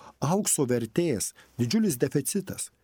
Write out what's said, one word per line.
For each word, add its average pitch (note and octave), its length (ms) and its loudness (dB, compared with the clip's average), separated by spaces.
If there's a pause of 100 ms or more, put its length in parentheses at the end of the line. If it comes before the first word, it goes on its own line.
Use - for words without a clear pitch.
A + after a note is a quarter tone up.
(220)
aukso D#3+ 480 2
vertės, A#2+ 640 0 (240)
didžiulis C3+ 420 2
deficitas. D3 720 -2 (120)